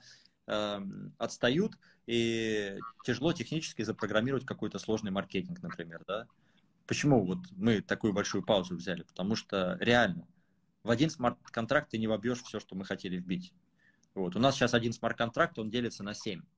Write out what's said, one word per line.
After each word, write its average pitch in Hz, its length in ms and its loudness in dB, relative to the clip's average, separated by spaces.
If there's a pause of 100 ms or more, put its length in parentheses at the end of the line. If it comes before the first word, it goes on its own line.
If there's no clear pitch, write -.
(480)
эм, 101 720 -4
отстают, 131 600 0 (280)
и 113 720 0 (240)
тяжело 127 280 2
технически - 500 -4
запрограммировать 110 600 0
какой-то 101 360 -4
сложный 107 320 -2
маркетинг, 92 500 -4
например, 82 420 -10
да. 104 220 -4 (600)
Почему 127 380 4
вот 90 140 0 (140)
мы 104 280 4
такую 104 320 0
большую 98 320 0
паузу 90 300 2
взяли? 87 300 -6
Потому 104 320 -2
что 92 440 -2
реально 113 460 4 (560)
в 107 80 -2
один 135 200 4
смарт-контракт 123 800 0
ты 113 60 -2
не 110 100 0
вобьешь 113 340 0
все, - 160 -8
что - 160 -10
мы 95 100 -6
хотели 95 340 -4
вбить. 180 340 -4 (640)
Вот. 90 200 -2
У 107 40 2
нас 135 160 4
щас 120 180 2
один 117 180 2
смарт-контракт, 120 680 -2
он 107 100 -4
делится 117 320 -4
на 101 120 -6
семь. 90 280 -6 (160)